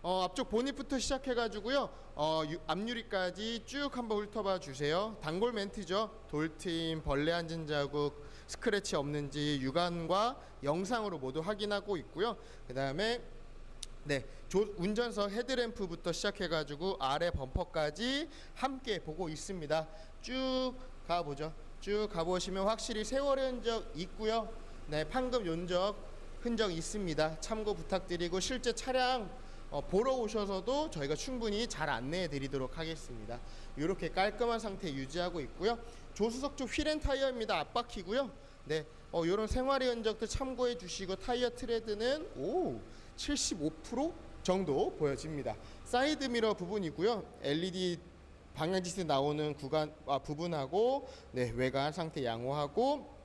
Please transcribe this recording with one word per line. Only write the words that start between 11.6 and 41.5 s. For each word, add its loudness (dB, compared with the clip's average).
있고요. 0
그다음에 2
네, 2
조-, 4
운전석 2
헤드램프부터 0
시작해가지고 0
아래 2
범퍼까지 0
함께 -2
보고 -4
있습니다. -2
쭉 0
가보죠. 0
쭉 2
가보시면 2
확실히 0
세월 2
흔적 0
있고요. 0
네, 0
판금 2
용적 2
흔적 2
있습니다. 0
참고 0
부탁드리고 -2
실제 0
차량, 2
어, -2
보러 4
오셔서도 2
저희가 0
충분히 0
잘 -2
안내해 0
드리도록 -2
하겠습니다. -6
이렇게 0
깔끔한 2
상태 -4
유지하고 -2
있고요. 0
조수석 0
쪽 -2
휠앤타이어입니다. 2
앞바퀴고요. 0
네, 0
어, 2
요런 4
생활의 4
흔적들 0
참고해 0
주시고 -4
타이어 2